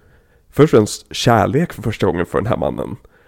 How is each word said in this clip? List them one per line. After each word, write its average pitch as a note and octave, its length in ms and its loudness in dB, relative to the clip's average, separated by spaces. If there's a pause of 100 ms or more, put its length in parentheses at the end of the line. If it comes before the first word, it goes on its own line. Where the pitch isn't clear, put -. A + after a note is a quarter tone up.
(500)
först D3 240 4
och B2 40 8
främst - 360 -2
kärlek A#2 580 0
för - 100 -14
första A2 240 -4
gången E2+ 200 -2
för - 120 -4
den G2+ 80 -2
här A2+ 100 -2
mannen. - 400 -6 (320)